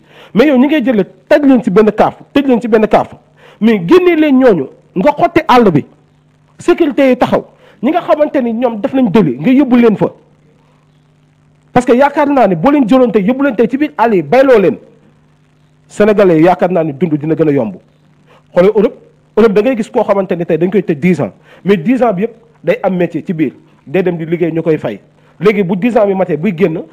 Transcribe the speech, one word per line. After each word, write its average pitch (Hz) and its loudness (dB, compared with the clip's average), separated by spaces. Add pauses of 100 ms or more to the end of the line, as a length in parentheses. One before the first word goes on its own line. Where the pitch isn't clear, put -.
(340)
Mais 240 2
yow 269 2
ñi 254 4
ngay 302 0
jëlee, 208 0 (240)
tëj 294 2
leen 262 4
ci - -6
benn 208 2
kaaf, 185 0 (180)
tëj 277 0
leen 240 0
ci 240 -8
benn 220 0
kaaf. 143 0 (480)
Mais 214 2
génne 359 4
leen 294 2
ñooñu, 190 2 (280)
nga 220 0
xotti 311 -2
àll 233 4
bi, 143 0 (720)
sécurité 294 0
yi 247 0
taxaw, - -2 (380)
ñi 254 -2
nga 330 -2
xamante 302 -2
ni 233 -4
ñoom 233 -4
def 262 -4
nañ 254 0
dëli, 156 2
nga 165 0
yóbbu 262 2
leen 233 4
fa. 170 -2 (1700)
Parce 247 0
que 240 2
yaakaar 285 0
naa 262 2
ne 185 -2
boo 170 0
leen 285 2
jëloon 254 2
tey, 202 0
yóbbu 262 -2
leen 285 -2
tey 233 0
ci 269 0
biir 294 0
àll 233 0
yi, 175 0
bayloo 247 2
leen, 156 0 (1120)
Sénégalais 202 2
yi 156 2
yaakaar 180 0
naa 175 0
ni 160 -6
dund 151 -4
dina 156 -4
gën 156 0
a 147 0
yomb. 113 -4 (800)
Xoolal 185 2
Europe, 220 0 (420)
Europe 214 2
da 208 0
ngay 254 -2
gis 220 -6
koo 214 -2
xamante 196 -2
ni 170 -6
tey 165 -2
dañ 175 -2
koy 208 0
tëj - -4
dix 165 0
ans, 101 -6 (320)
mais 196 0
dix 214 -2
ans 233 0
bi 180 -6
yëpp - -6 (280)
day 170 -2
am 190 -2
métier 170 -4
ci 196 -6
biir, 151 -4 (320)
day 175 -4
dem 175 -4
di 160 -10
liggéey 165 -4
ñu 165 -4
koy 156 -2
fay. 117 -10 (400)
Léegi 202 0
bu 180 -4
dix 233 -2
ans 214 2
bi 196 0
matee, 180 -4
buy 180 -4
génn, 170 -2 (120)